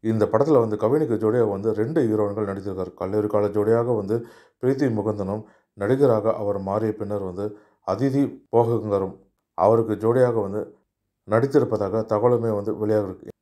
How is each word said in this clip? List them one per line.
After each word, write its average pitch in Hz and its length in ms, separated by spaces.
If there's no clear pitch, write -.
இந்த 110 280
படத்துல 143 320
வந்து 107 180
கவினுக்கு 117 400
ஜோடியாக 110 320
வந்து 101 240
ரெண்டு 135 300
ஹீரோயின்கள் 104 420
நடித்திருக்காரு. 95 500
கல்லூரி 104 320
கால 104 140
ஜோடியாக 113 440
வந்து 101 160
பிரீத்தி 131 280
முகுந்தனும் 101 440
நடிகராக 113 640
அவர் 101 260
மாறிய 107 320
பின்னர் 101 300
வந்து 95 160
அதிதி 131 340
போகங்கரும் 104 600
அவருக்கு 107 360
ஜோடியாக 120 420
வந்து 98 160
நடித்திருப்பதாக 110 840
தகவலுமே 113 460
வந்து 104 240
வெளியாகிருக்கு. 104 600